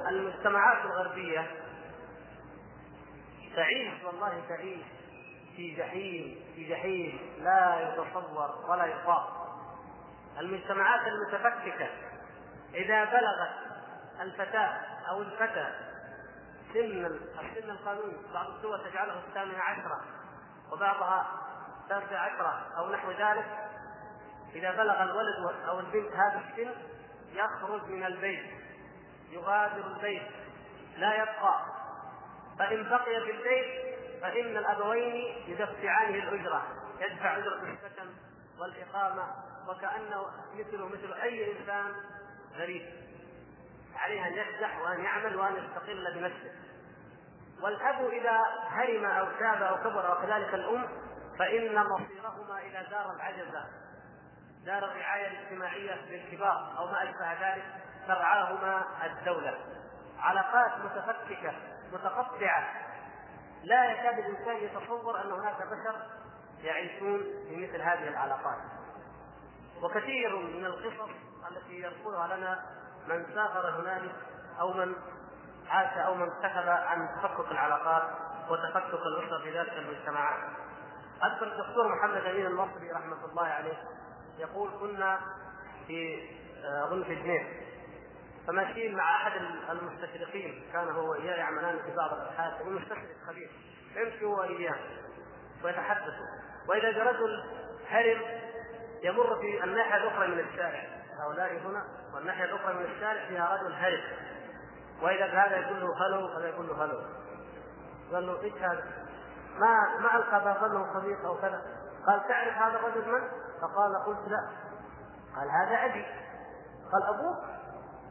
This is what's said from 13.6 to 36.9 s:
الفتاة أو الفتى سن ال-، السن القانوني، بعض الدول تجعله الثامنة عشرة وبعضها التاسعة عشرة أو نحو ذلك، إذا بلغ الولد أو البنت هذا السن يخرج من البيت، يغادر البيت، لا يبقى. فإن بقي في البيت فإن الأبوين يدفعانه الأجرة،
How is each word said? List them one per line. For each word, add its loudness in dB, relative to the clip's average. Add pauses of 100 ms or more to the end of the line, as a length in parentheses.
الفتاة 2 (320)
أو 0
الفتى 0 (1000)
سن 2
ال-، -4
السن -8
القانوني، -4 (200)
بعض -2
الدول -4
تجعله 0
الثامنة -2
عشرة 0 (680)
وبعضها 4 (560)
التاسعة 0
عشرة 0 (120)
أو 0
نحو 0
ذلك، 4 (1120)
إذا 0
بلغ 6
الولد 2 (120)
أو 2
البنت 0
هذا 6
السن -4 (600)
يخرج 0
من -4
البيت، -2 (840)
يغادر 2
البيت، -2 (680)
لا 4
يبقى. 4 (1000)
فإن 2
بقي 4
في 0
البيت 2 (240)
فإن 0
الأبوين 2
يدفعانه 2
الأجرة، 0 (360)